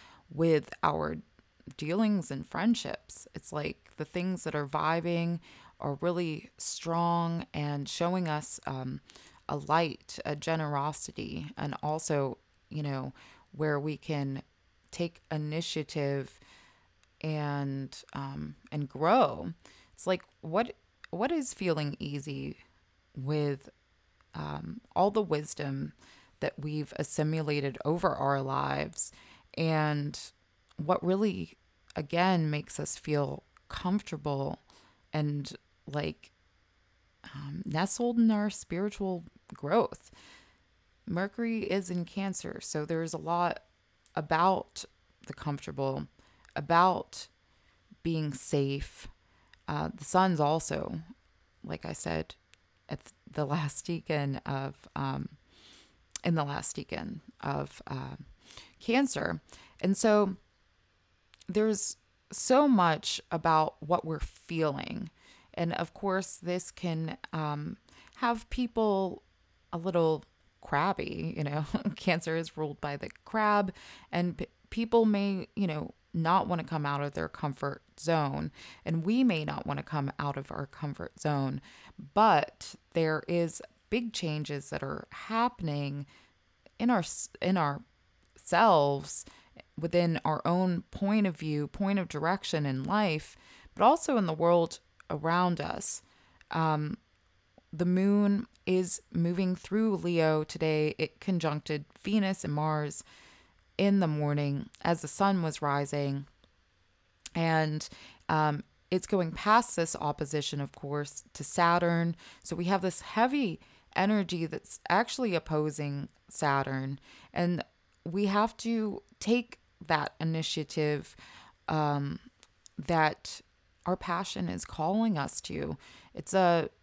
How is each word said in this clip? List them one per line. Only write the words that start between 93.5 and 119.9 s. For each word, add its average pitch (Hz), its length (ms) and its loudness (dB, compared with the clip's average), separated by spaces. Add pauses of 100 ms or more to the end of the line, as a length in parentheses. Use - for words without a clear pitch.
but 190 80 2
also 285 320 6
in 196 120 4
the 160 60 0
world 170 460 4 (300)
around 170 500 2
us. - 420 -4 (500)
Um, 156 460 0 (760)
the 165 120 0
moon 202 600 4 (220)
is 185 340 2 (100)
moving 175 440 2
through 214 400 0
Leo 160 480 2
today. 156 560 0
It - 200 -4
conjuncted 156 640 -2 (180)
Venus 196 440 0
and 147 80 -2
Mars 151 500 -2 (760)
in 196 200 6
the 175 80 4
morning 147 640 0 (140)
as 165 180 2
the 156 60 -6
sun 196 340 2
was 160 200 -2
rising. 143 640 0 (1080)
And, 160 560 2 (400)
um, 151 340 2 (280)
it's 185 160 0
going 180 240 2
past 214 440 4
this 165 200 0
opposition, 143 640 -2
of 139 100 -6
course, 143 520 -8 (100)
to - 100 -10
Saturn. 170 720 4 (280)
So - 120 -6
we 170 100 -2
have 185 180 2
this 185 180 -2
heavy 247 580 2 (360)
energy 185 500 2
that's - 420 -10
actually 220 460 2
opposing 151 760 -2 (200)
Saturn. 135 720 0 (340)
And 175 320 0 (400)
we 196 220 0
have 208 300 2
to 220 440 -2 (180)
take 240 400 0 (280)
that 151 340 0